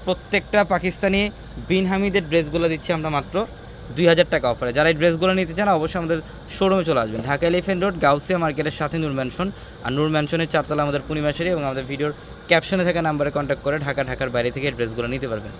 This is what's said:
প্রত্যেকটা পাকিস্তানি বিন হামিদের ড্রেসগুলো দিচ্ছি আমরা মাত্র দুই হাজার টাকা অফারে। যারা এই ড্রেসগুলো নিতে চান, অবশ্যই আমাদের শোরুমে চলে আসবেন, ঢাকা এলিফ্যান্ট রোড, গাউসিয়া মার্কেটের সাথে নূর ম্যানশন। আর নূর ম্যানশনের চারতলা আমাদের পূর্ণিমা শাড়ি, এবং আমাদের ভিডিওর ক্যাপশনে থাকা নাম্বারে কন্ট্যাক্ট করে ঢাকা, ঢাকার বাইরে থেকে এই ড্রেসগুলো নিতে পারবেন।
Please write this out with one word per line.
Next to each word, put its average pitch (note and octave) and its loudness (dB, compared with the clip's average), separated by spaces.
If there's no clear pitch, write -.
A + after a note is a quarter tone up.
প্রত্যেকটা G3 0
পাকিস্তানি F#3+ 0
বিন F#3 2
হামিদের G3 2
ড্রেসগুলো E3 2
দিচ্ছি D#3 -6
আমরা D#3 -2
মাত্র C#3+ -4
দুই E3+ 4
হাজার E3 6
টাকা C#3 2
অফারে। B2 -2
যারা D3+ 6
এই D#3 0
ড্রেসগুলো E3+ 4
নিতে E3 -2
চান, G#3 2
অবশ্যই D#3+ -2
আমাদের E3 0
শোরুমে F#3+ 4
চলে C3+ 4
আসবেন, A2 -4
ঢাকা C#3+ 0
এলিফ্যান্ট F3+ 0
রোড, G3 0
গাউসিয়া D3 4
মার্কেটের D3+ 0
সাথে D3+ -2
নূর C#3+ -2
ম্যানশন। C3 -2
আর B2 -2
নূর D3+ 2
ম্যানশনের D#3 0
চারতলা D3+ 0
আমাদের C#3+ 0
পূর্ণিমা D3+ -2
শাড়ি, E3+ -2
এবং D3+ -2
আমাদের C3 -4
ভিডিওর D3 -2
ক্যাপশনে F3 2
থাকা E3+ 0
নাম্বারে D3 0
কন্ট্যাক্ট C#3+ -2
করে D3 0
ঢাকা, C#3 -2
ঢাকার B2+ -2
বাইরে A#2+ 2
থেকে C3+ -4
এই B2+ -10
ড্রেসগুলো A#2 -2
নিতে C3+ -4
পারবেন। G#2 -6